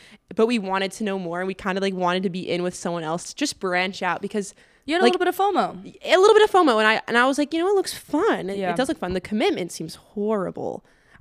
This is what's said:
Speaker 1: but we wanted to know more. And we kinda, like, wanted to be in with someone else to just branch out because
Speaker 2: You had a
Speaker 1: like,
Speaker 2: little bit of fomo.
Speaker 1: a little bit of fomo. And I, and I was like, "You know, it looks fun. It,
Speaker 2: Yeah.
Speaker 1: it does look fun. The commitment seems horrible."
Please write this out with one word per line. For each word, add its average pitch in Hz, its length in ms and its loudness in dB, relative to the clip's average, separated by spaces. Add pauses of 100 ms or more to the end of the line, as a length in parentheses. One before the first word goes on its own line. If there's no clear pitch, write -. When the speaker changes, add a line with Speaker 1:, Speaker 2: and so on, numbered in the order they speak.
(360)
Speaker 1:
but 220 100 4
we 240 140 2
wanted 190 340 -2
to - 100 -8
know 196 140 -2
more. 175 220 -6
And 185 80 -4
we 190 80 -4
kinda, 190 260 -4
like, 196 140 -2
wanted 180 280 0
to 196 60 0
be 180 180 -6
in 175 140 -2
with 175 140 -4
someone 170 280 -6
else 160 260 -6
to - 60 -16
just - 240 -6
branch 185 440 -2
out 175 180 -2
because 202 320 -6 (320)
Speaker 2:
You 277 80 -4
had 349 80 2
a - 40 4
Speaker 1:
like, 359 80 6
Speaker 2:
little 359 120 0
bit - 40 2
of - 80 -4
fomo. 208 680 -2
Speaker 1:
a 269 140 4
little 415 180 8
bit 427 80 8
of 427 80 4
fomo. 311 260 6
And 214 100 4
I, 220 200 2
and 233 100 2
I 240 80 6
was 269 140 0
like, 294 140 -2
"You 330 60 -2
know, 359 100 0
it 415 60 2
looks 381 180 0
fun. 294 580 -2
It, 196 80 -6
Speaker 2:
Yeah. 190 120 -2
Speaker 1:
it 170 40 0
does 254 140 0
look 320 100 -2
fun. 180 140 -4
The 185 80 -2
commitment 220 500 -2
seems 165 240 -12
horrible." 180 880 -6 (380)